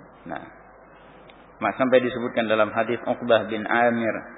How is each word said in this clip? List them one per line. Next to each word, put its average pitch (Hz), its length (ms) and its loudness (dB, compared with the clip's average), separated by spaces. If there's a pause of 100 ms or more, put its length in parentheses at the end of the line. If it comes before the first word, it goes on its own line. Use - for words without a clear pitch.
(300)
Nah, 76 120 -8 (1160)
mak-, 107 240 -4
sampai 127 160 6
disebutkan 117 480 -2
dalam 107 240 2
hadis 117 320 -2
Uqbah 113 480 2
bin 104 160 -6
Amir 117 480 2 (240)